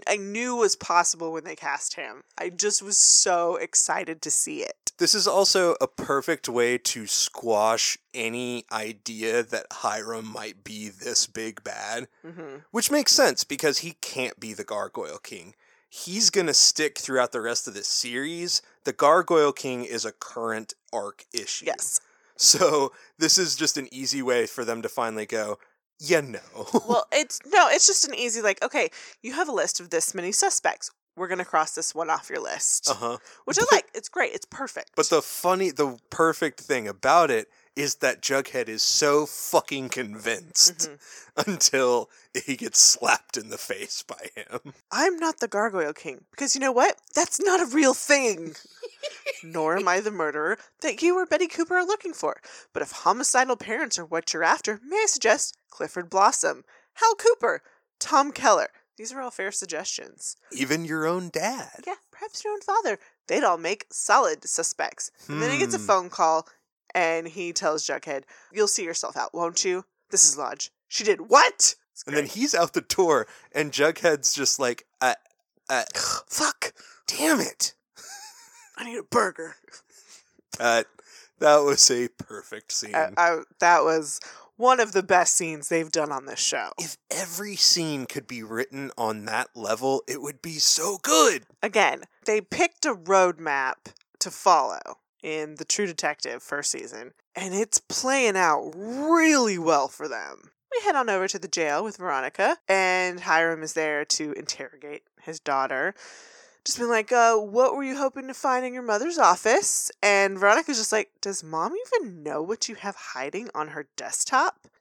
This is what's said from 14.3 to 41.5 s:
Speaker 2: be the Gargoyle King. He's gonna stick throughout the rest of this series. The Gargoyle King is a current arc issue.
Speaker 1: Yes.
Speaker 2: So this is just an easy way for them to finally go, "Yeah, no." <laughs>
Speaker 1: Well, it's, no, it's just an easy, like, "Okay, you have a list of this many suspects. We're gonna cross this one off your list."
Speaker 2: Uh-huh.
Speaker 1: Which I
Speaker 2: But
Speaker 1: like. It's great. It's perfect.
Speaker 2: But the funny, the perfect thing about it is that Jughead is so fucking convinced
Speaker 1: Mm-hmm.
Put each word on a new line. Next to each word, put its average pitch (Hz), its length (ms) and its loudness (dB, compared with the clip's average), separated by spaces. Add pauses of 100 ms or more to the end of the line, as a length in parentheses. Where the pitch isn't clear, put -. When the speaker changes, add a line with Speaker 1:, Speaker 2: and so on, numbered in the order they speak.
Speaker 2:
be 110 120 -12
the 101 120 -10
Gargoyle 101 540 -8
King. 92 360 -18 (340)
He's 208 420 -2
gonna 170 240 0
stick - 440 4
throughout 127 320 0
the 120 100 -6
rest 117 280 -4
of 104 60 -14
this 98 120 -10
series. 156 760 -4 (200)
The 135 100 -4
Gargoyle 151 600 4
King 127 320 -6
is 113 200 -6
a 110 60 -6
current 110 640 -8 (180)
arc 104 400 -8
issue. - 340 -8
Speaker 1:
Yes. - 340 -4 (400)
Speaker 2:
So 147 520 4 (260)
this 156 180 4
is 156 200 0
just 156 200 -2
an 135 160 -8
easy 135 300 -4
way 123 240 2
for 120 180 -8
them 113 180 -4
to 110 60 -4
finally 110 380 -4
go, 107 320 -4 (400)
"Yeah, 156 220 2
no." 123 180 -10 (160)
<laughs> - 340 -2
Speaker 1:
Well, 240 220 2
it's, 302 360 0
no, 349 220 6
it's 359 200 6
just 381 180 2
an 285 80 -8
easy, 233 260 -4
like, 202 220 0
"Okay, 233 280 -2 (320)
you 226 100 -10
have 311 160 -2
a 285 40 -6
list 185 280 -2
of 175 100 -14
this 160 240 -2
many 185 160 -6
suspects. - 640 -2 (240)
We're 180 100 -8
gonna 180 180 -4
cross 156 300 0
this 160 220 -6
one 160 140 -4
off - 200 -4
your - 80 -6
list." - 500 -2
Speaker 2:
Uh-huh. 120 300 -4 (260)
Speaker 1:
Which - 140 -2
I 440 40 4
Speaker 2:
But 508 100 4
Speaker 1:
like. 392 200 4
It's - 160 -12
great. - 260 -4
It's - 140 -10
perfect. - 460 -12
Speaker 2:
But 156 160 2
the 160 100 4
funny, 185 520 -2
the 135 260 -2 (120)
perfect 160 500 0
thing 123 260 -2
about 139 460 4
it 110 160 0 (260)
is 143 220 -2
that - 260 -2
Jughead 131 460 -2
is 110 160 -4
so 147 420 2
fucking 139 600 -2
convinced 110 920 0 (100)
Speaker 1:
Mm-hmm. - 640 -8